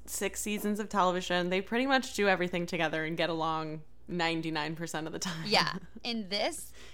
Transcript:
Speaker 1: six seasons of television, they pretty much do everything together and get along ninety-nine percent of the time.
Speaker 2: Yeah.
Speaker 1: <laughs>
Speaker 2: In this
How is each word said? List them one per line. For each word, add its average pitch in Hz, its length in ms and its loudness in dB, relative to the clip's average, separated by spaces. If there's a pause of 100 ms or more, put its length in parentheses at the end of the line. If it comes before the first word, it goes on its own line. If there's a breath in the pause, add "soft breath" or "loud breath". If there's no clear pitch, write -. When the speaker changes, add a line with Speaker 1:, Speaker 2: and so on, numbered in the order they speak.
Speaker 1:
six - 340 -2
seasons 208 380 0
of 208 100 -6
television, 180 600 4
they 185 100 2
pretty 233 240 0
much 262 300 2
do 202 120 4
everything 175 380 2
together 160 400 0
and 165 100 -2
get 160 140 2
along 160 540 -2 (240)
ninety-nine 160 680 0
percent 160 300 -4
of 160 80 -6
the 165 60 -6
time. 165 260 -4
Speaker 2:
Yeah. 202 280 4 (140)
Speaker 1:
<laughs> - 160 -14
Speaker 2:
In 226 260 -4
this 226 420 -2 (220 loud breath)